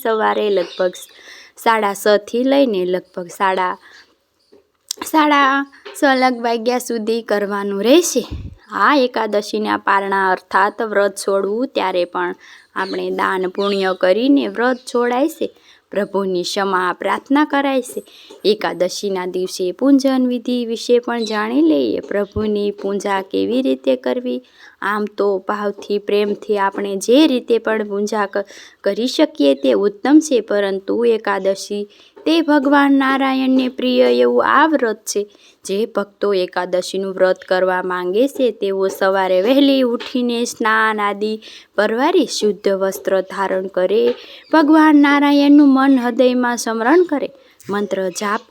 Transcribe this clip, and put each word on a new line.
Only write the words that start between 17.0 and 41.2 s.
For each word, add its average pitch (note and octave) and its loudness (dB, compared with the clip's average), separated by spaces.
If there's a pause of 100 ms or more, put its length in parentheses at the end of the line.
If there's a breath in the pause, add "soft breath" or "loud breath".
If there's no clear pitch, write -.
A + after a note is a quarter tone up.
કરાય C#4 -2
છે. - -12 (420 loud breath)
એકાદશીના F#3 -2
દિવસે F#3 -6
પૂજન C4 2
વિધિ B3 -4
વિશે A#3 0
પણ A#3+ -4
જાણી A3 -2
લઈએ. D4+ 2
પ્રભુની G#3 -2
પૂજા G3 -4
કેવી G3 -2
રીતે C4 0
કરવી? B3 -4 (400 soft breath)
આમ G#3 -4
તો G3+ -2
ભાવથી, G3+ -4
પ્રેમથી G#3 -2
આપણે G3 -4
જે B3 4
રીતે B3 0
પણ A3 -4
પૂજા G#3 -2
ક-, G3+ -6 (360 loud breath)
કરી G3+ -2
શકીએ C#4+ 2
તે C4 2
ઉત્તમ G#3 4
છે, C#4 2
પરંતુ G3+ -2
એકાદશી G3+ 0 (320 soft breath)
તે D#4+ 2
ભગવાન C#4+ 4
નારાયણને C4 2
પ્રિય B3 2
એવું A#3+ 2
આ C#4 6
વ્રત B3+ 0
છે. - -6 (420 soft breath)
જે G3+ -2
ભક્તો G3+ -4
એકાદશીનું F3+ -4
વ્રત F#3 2
કરવા F#3 -2
માંગે F#3 -2
છે C4 -2
તેઓ G3 -2
સવારે F#3+ 0
વહેલી C4+ 2
ઉઠીને A#3+ -4
સ્નાન A3 0
આદિ G3+ -4 (420 loud breath)